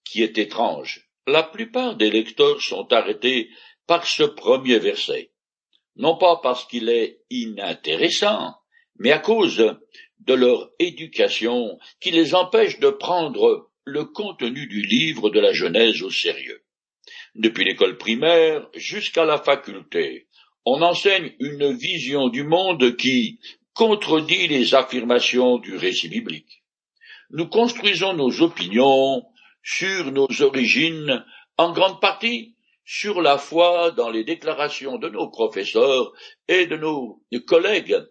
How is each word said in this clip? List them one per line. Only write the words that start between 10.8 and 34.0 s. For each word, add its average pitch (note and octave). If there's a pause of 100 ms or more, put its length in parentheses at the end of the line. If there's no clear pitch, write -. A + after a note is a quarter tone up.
qui F3+
les E3
empêche F#3
de C#3
prendre C3+ (160)
le D3
contenu D3
du G2+
livre A#2
de G#2
la G2
Genèse F#2+
au F#2+
sérieux. C#2 (720)
Depuis A2
l'école F#2+
primaire D#3
jusqu'à F3+
la D3+
faculté, F2+ (360)
on C#3
enseigne F3
une C#3+
vision C3+
du B2+
monde D#3
qui B2 (320)
contredit E3+
les B2+
affirmations B2
du F#2+
récit F2
biblique. F2+ (680)
Nous D#3+
construisons G3+
nos C3
opinions C3+ (380)
sur F3+
nos C3+ (140)
origines, C3+ (320)
en E3+
grande F3+
partie A3+ (280)
sur F#3
la C#3+
foi E3+
dans A#2+